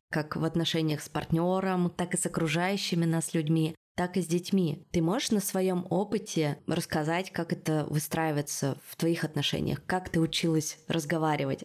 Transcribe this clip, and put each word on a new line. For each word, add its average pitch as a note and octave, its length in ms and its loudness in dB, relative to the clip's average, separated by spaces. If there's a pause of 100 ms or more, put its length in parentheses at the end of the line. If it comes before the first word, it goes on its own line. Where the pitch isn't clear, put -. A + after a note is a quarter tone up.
(100)
как D3+ 260 -4
в D3+ 80 0
отношениях D#3+ 580 0
с - 80 -14
партнёром, F3+ 800 2
так F3 240 -4
и - 20 0
с - 80 0
окружающими F3 800 0
нас E3 300 0
людьми, D#3+ 400 2 (220)
так F3+ 200 -2
и F#3 60 2
с D#3+ 40 -2
детьми. F3 560 0 (100)
Ты F3 100 4
можешь G3 280 0
на G#3 100 4
своём F#3 500 0
опыте F3 760 0
рассказать, E3 640 -2
как E3+ 220 -4
это D#3 380 0
выстраивается D3+ 880 0 (100)
в - 80 -16
твоих E3 280 2
отношениях? D3+ 600 -2
Как F#3 240 -2
ты E3+ 120 2
училась D#3+ 580 0 (100)
разговаривать? D3+ 760 0